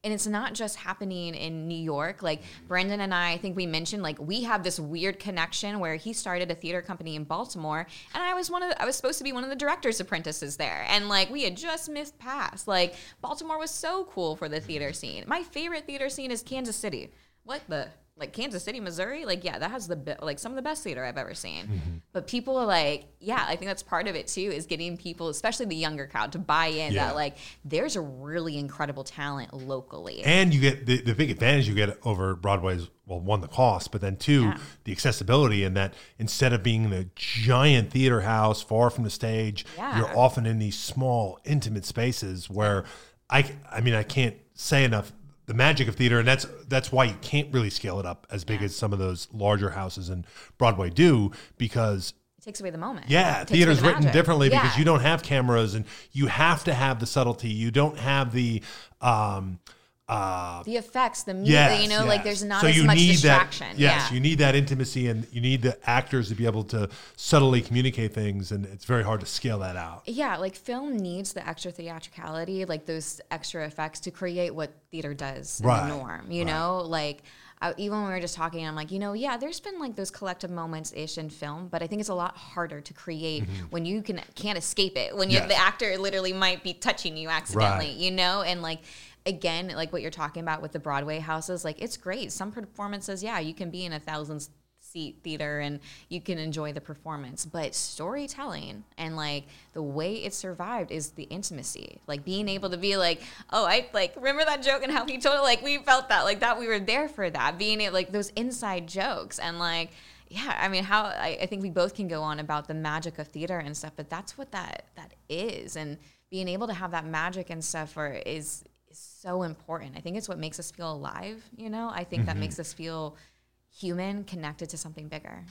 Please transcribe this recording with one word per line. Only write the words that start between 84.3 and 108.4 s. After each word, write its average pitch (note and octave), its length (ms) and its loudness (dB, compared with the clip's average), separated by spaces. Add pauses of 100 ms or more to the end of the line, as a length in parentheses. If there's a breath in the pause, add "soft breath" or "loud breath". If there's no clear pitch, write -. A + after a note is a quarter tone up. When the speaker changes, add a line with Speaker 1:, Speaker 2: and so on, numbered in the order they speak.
Speaker 1:
can't G3+ 220 -4
escape F#3+ 380 0
it, A#2+ 200 -4
when F#3+ 140 2
you, F#3+ 80 8
Speaker 2:
Yes. F#3 100 2
Speaker 1:
the - 80 6
actor F#3+ 420 4
literally F#3+ 360 0
might F#3 280 2
be F3+ 120 -6
touching - 420 -2
you D#3 120 -8
accidentally," G#2+ 600 2
Speaker 2:
Right. C3 80 -8
Speaker 1:
you F#3 160 0
know? F#3 300 2
And, F3 200 -2
like, D#3+ 200 -6 (420 loud breath)
again, F3 500 -2
like, D#3+ 180 -4
what E3 100 -6
you're E3 80 -6
talking D#3+ 320 -8
about D#3 180 -4
with D#3 120 -10
the E3 60 -6
Broadway D3 400 -4
houses, D#3+ 460 -6
like, D#3 160 -6
it's - 160 -8
great. G3 340 -8
Some G3+ 220 -8
performances, G3+ 720 -10
yeah, A3 160 -4
you D#3 140 -6
can F3 160 -8
be F3+ 160 -8
in E3 80 -6
a D3+ 40 -8
thousand D3+ 380 -8
s-, C#3+ 140 -12 (280)
seat - 460 -12
theater D3+ 340 -6
and C#3+ 220 -6 (280 loud breath)
you F3 120 -8
can E3+ 180 -6
enjoy D#3 340 -6
the C#3+ 80 -8
performance, D3 640 -12
but D#3+ 300 -8
storytelling A3+ 1080 -8 (120)
and, D#3+ 200 -8
like, D3 300 -6 (260 soft breath)
the D#3+ 100 -8
way D#3 400 -4
it G3 100 -8
survived F#3 600 -8
is D3+ 180 -8
the - 140 -16
intimacy, - 800 -10
like, C#3+ 180 -8
being G3 240 -4
able G3 220 -4
to F3+ 60 -6
be G3 200 0
like, E3+ 240 2 (300 loud breath)
"Oh, G#3+ 160 2
I, A#3+ 260 2
like, F#3+ 220 0
remember C#4 300 0
that D4 180 0
joke C4+ 220 2
and C4+ 80 -2
how B3+ 120 0
he B3 140 -6
told C#4 180 4
it?" C#4 60 2
Like, B3 180 6
we C#4+ 180 0
felt C4 320 4
that, F#3+ 120 6
like, G3+ 160 2
that A#3 220 2
we A#3 80 -4
were G#3+ 100 0
there A#3 300 0
for G3+ 200 -4
that, D3 300 -2
being G#3+ 220 0
a-, G3+ 100 0
like, F#3 220 0
those G3+ 240 -2
inside A3 500 -4